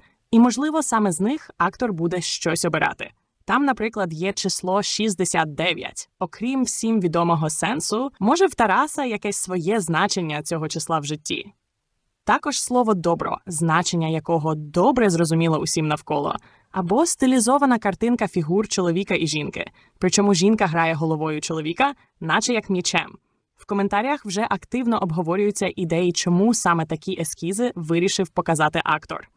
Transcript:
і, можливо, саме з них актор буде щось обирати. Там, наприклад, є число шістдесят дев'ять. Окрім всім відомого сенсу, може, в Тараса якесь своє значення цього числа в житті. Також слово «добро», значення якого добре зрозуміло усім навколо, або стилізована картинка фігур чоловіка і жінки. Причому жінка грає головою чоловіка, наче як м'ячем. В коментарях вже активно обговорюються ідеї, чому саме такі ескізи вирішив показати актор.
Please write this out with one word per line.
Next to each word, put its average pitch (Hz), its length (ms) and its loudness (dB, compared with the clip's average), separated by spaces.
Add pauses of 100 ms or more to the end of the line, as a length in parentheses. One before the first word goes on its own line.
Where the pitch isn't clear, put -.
(300)
і, 226 80 6
можливо, 285 440 4
саме 214 300 0
з 160 80 -4
них 254 380 -2
актор 220 340 -2
буде 170 280 -2
щось - 440 -4
обирати. 156 460 -2 (340)
Там, 247 200 0
наприклад, 214 480 -2
є 180 200 -4
число 190 500 -2
шістдесят 175 720 -2
дев'ять. - 540 -4 (100)
Окрім 247 460 -2
всім 226 360 0
відомого 170 500 2
сенсу, 247 600 -2 (100)
може, 330 260 4
в 277 80 -2
Тараса 247 500 0
якесь 208 320 -4
своє 180 440 -2
значення 160 640 -2
цього 156 260 -4
числа 160 300 -2
в 143 60 -4
житті. 151 480 -6 (720)
Також 269 360 0
слово 233 340 2
«добро», 170 520 0
значення 165 640 0
якого 160 460 0
добре 190 560 2
зрозуміло 165 480 2
усім 156 300 -2
навколо, 151 480 -2 (360)
або 196 340 2
стилізована 254 720 2
картинка 220 500 0
фігур 180 400 0
чоловіка 180 460 0
і 160 120 0
жінки. 147 440 -4 (280)
Причому 202 360 4
жінка 202 320 4
грає 165 280 2
головою 156 460 -2
чоловіка, 170 540 -2 (260)
наче 175 320 0
як 214 180 -2
м'ячем. 180 460 -2 (400)
В - 80 -20
коментарях 208 600 -2
вже 202 260 -4
активно 233 520 -2
обговорюються 185 760 -2
ідеї, 175 360 0
чому 190 420 2
саме 165 320 0
такі 170 340 -6
ескізи 196 540 -4
вирішив 170 540 0
показати 156 560 0
актор. - 520 -4